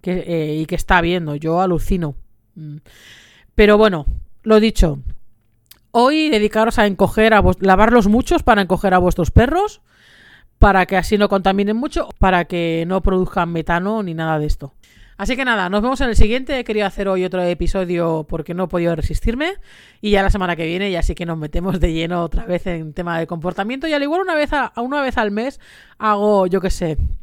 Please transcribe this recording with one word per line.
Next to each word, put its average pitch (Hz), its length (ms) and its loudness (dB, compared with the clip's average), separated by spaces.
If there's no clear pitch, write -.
que, 180 240 -4
eh, 156 300 -4
y 156 100 -4
que 180 80 -6
está 180 240 0
habiendo. 170 380 -2
Yo 160 260 -2
alucino. 170 540 -2
Mm. 151 220 -16
Pero 208 240 6
bueno, 190 260 2
lo 214 180 6
dicho. 180 380 2
Hoy 302 380 2
dedicaros 220 500 0
a 208 80 4
encoger 214 460 2
a 208 80 6
vos-, 185 220 2
lavarlos 202 460 6
muchos 269 340 2
para 214 180 4
encoger 185 320 0
a 185 60 4
vuestros 180 320 0
perros, 330 500 2
para 190 240 6
que 196 100 -2
así 202 220 0
no 202 100 2
contaminen 202 480 0
mucho, 302 320 -6
para 185 240 2
que 165 420 -2
no 185 160 -2
produzcan 185 480 0
metano 175 540 -2
ni 170 100 -8
nada 160 240 -2
de 151 80 -2
esto. - 280 -6
Así 220 180 -4
que 262 100 -4
nada, 208 240 -2
nos 208 140 0
vemos 254 200 -2
en 247 80 0
el 214 40 -2
siguiente. 254 420 4
He 247 60 -4
querido 214 240 -2
hacer 196 220 -4
hoy 185 160 0
otro 180 180 -4
episodio 170 840 -2
porque 165 260 -8
no 180 100 -4
he 165 40 -6
podido 170 260 -2
resistirme. 254 600 -2
Y 208 120 0
ya 196 100 4
la 196 80 0
semana 185 240 -2
que 165 100 -6
viene 185 280 -4
ya 165 100 -2
sí 165 140 -2
que 175 100 -8
nos 165 100 -6
metemos 170 440 -4
de 170 120 2
lleno 165 300 -4
otra - 240 -4
vez 180 220 -4
en 160 240 -8
tema 170 260 -6
de 165 80 -4
comportamiento. 196 640 -6
Y 311 40 -2
al 285 120 -2
igual 320 160 -2
una 370 160 -4
vez 294 160 -2
a, 269 240 -4
una 269 260 -4
vez 254 160 -4
al 208 140 -2
mes 233 260 -6
hago, 208 480 2
yo 185 140 0
qué 185 100 -2
sé 160 260 -2